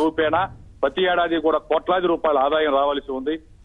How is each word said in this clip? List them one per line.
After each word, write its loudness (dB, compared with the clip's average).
రూపేణా 0
ప్రతి 0
ఏడాది 0
కూడా 2
కోట్లాది -2
రూపాయల 0
ఆదాయం 0
రావాల్సి 0
ఉంది. -6